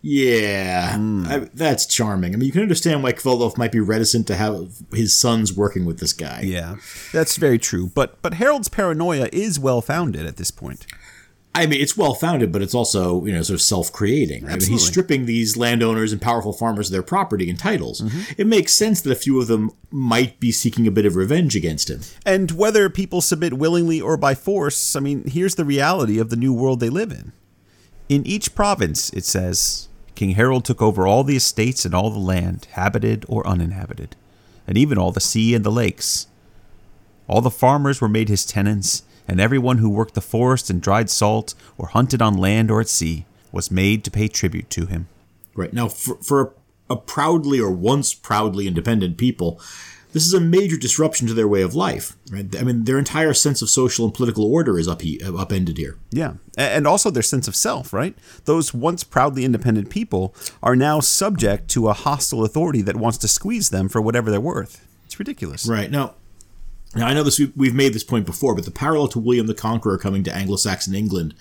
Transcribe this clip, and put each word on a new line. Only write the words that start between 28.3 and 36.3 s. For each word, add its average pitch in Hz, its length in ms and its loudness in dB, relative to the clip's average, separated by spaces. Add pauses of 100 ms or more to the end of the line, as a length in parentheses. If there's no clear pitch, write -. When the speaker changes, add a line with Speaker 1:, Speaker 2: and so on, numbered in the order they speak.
Speaker 2:
province," 180 560 0
it - 160 -6
says, - 640 -2 (260)
"King 95 220 0
Harold 127 280 4
took - 180 0
over 98 260 4
all 117 160 6
the 139 120 2
estates 123 500 0
and 87 100 -2
all 104 160 0
the 107 80 -4
land, 90 540 0
habited 110 540 -2
or 107 200 -2
uninhabited, 92 680 -4 (520)
and 98 100 0
even 131 220 4
all 90 120 2
the - 80 -4
sea 113 360 2
and 104 100 0
the 104 60 0
lakes. - 560 -2 (1000)